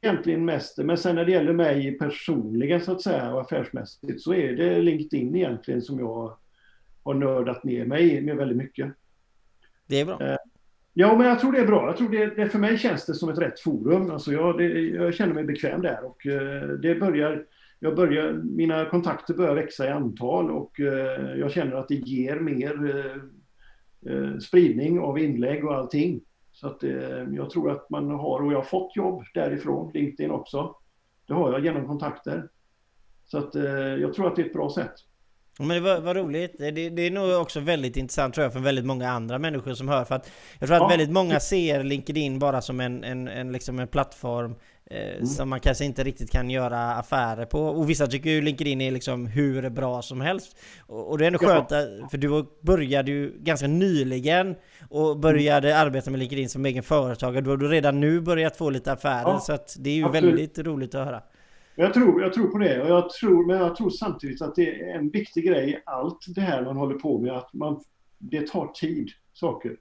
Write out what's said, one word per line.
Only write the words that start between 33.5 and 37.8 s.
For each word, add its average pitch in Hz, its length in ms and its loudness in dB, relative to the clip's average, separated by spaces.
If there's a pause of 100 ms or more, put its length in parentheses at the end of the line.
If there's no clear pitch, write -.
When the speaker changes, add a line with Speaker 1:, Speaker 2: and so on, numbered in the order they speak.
Speaker 1:
eh, 147 100 -2 (100)
jag 139 400 -2
tror 190 120 0
att 170 100 0
det 170 60 2
är 151 40 -4
ett - 60 -10
bra 147 180 -2
sätt. - 220 -6 (640)
Speaker 2:
Ja, 139 60 -4
men 170 120 0
det 175 40 0 (140)
var, 170 60 0
var 175 140 -2
roligt. 170 440 -4
Det, 147 120 -4
det, 165 200 -6
det 170 120 -4
är 175 80 2
nog 185 300 2
också 160 200 -4
väldigt 143 360 -2